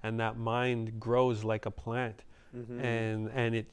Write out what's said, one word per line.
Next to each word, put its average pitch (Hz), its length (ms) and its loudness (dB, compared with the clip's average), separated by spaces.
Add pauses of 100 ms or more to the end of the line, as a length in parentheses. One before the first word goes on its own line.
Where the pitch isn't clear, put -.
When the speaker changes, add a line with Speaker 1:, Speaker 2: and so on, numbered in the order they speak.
Speaker 1:
and 110 180 -2
that 113 180 0
mind 113 600 0
grows 117 460 4
like 110 220 0
a 107 40 -2
plant, 117 520 -4 (340)
Speaker 2:
Mm-hmm. 120 280 -8
Speaker 1:
and, 110 500 0
and 117 200 2
it 110 180 0